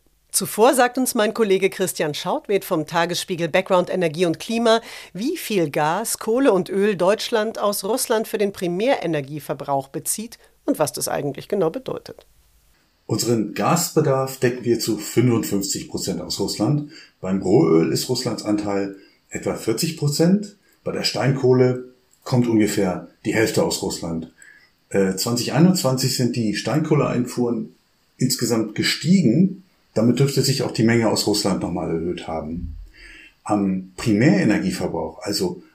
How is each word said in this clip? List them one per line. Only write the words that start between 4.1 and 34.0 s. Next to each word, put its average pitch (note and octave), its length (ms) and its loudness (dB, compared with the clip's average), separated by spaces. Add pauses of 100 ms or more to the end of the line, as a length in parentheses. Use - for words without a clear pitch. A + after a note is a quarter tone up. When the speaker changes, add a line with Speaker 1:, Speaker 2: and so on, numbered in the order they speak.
Speaker 1:
und E3 140 0
Klima, A3+ 420 2 (320)
wie C4+ 240 -4
viel F3+ 320 0
Gas, E3 480 -2
Kohle B3 340 2
und F#3 180 2
Öl G3+ 280 0
Deutschland G#3+ 600 0
aus G3+ 260 -2
Russland A3 420 -2
für A3+ 100 -6
den G3+ 140 0
Primärenergieverbrauch D3+ 1400 -2
bezieht G#3+ 500 -8 (280)
und - 140 0
was D3 120 2
das - 160 -6
eigentlich C#3+ 400 -4
genau F#3 220 0
bedeutet. - 560 -10 (800)
Speaker 2:
Unseren A2+ 480 -2
Gasbedarf C3+ 840 0
decken B2 260 0
wir A#2 160 2
zu G#2+ 160 -2
fünfundfünfzig A2+ 920 0
Prozent F#2 320 -6
aus - 220 -8
Russland. B2+ 500 -2 (300)
Beim F#2+ 200 -2
Rohöl E2+ 520 4
ist - 160 -4
Russlands A#2+ 340 -4
Anteil G2+ 540 -2 (320)
etwa G2 260 -4
vierzig A2+ 400 -2
Prozent. E3+ 600 0 (240)
Bei - 120 -6
der - 100 -4
Steinkohle B2+ 840 2 (340)
kommt A#2+ 240 2
ungefähr G2+ 640 0 (160)
die G2+ 80 0
Hälfte A2 300 2
aus - 180 -2
Russland. E2 500 -6 (580)
Äh, F#2+ 260 2
zwanzig A#2 360 -2
einundzwanzig C3 640 4
sind A#2+ 220 0
die G#2+ 180 -2
Steinkohleeinfuhren B2 1200 -2 (420)
insgesamt A#2 580 0
gestiegen. E3 880 2 (300)
Damit A#2 260 4
dürfte C#3 220 2
sich B2+ 220 0
auch - 80 -4
die - 120 0
Menge A2+ 260 4
aus G2 180 0
Russland G2+ 340 0
nochmal F2 280 -4
erhöht E2 380 -4
haben. E2 500 -8 (640)
Am F#2+ 540 -2
Primärenergieverbrauch, F#2 1200 2